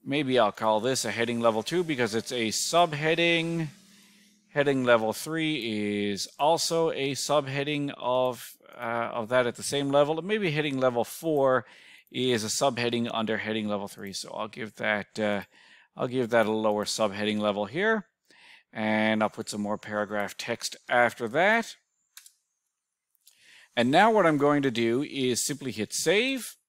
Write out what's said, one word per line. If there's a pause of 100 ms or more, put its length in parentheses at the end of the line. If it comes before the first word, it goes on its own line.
Maybe
I'll
call
this
a
heading
level
two
because
it's
a
subheading. (840)
Heading
level
three
is (100)
also
a
subheading
of, (180)
uh,
of
that
at
the
same
level.
Maybe
heading
level
four (440)
is
a
subheading
under
heading
level
three.
So
I'll
give
that,
uh, (560)
I'll
give
that
a
lower
subheading
level
here, (640)
and
I'll
put
some
more
paragraph
text (100)
after
that. (2000)
And
now
what
I'm
going
to
do
is
simply
hit
save. (140)